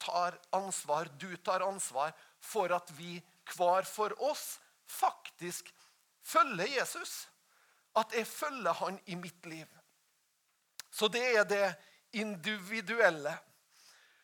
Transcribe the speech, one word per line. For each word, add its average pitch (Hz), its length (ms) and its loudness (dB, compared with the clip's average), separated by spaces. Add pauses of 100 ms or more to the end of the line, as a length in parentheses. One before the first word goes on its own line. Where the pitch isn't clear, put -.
tar 175 380 0 (180)
ansvar, 170 540 -2 (100)
du 180 160 -8
tar 185 260 0
ansvar 160 520 0 (260)
for 185 340 2
at 175 220 0
vi 175 220 -10 (360)
hver 185 320 6
for - 280 0 (100)
oss - 340 -2 (300)
faktisk - 800 -2 (560)
følger 262 540 2
Jesus. - 500 -4 (680)
At 220 220 2
jeg 220 100 0
følger 254 540 -2
han 185 260 -4
i 185 80 -8
mitt 175 320 -12
liv. 160 220 -12 (1200)
Så 214 180 2
det 240 140 -2 (140)
er 208 80 8
det 202 220 2 (460)
individuelle. 202 1200 0 (880)